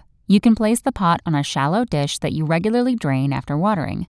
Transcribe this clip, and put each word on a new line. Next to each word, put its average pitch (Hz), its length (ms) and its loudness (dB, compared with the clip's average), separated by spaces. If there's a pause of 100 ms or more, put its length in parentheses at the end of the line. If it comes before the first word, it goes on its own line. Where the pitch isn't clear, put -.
(260)
You 202 140 4
can 226 160 4
place 220 240 0
the - 140 -2
pot 170 320 0
on 160 100 0
a 143 80 0
shallow 156 400 0
dish 143 360 -2
that - 120 -2
you 156 140 -2
regularly 214 500 0
drain 139 380 0
after 139 240 -4
watering. 175 540 -2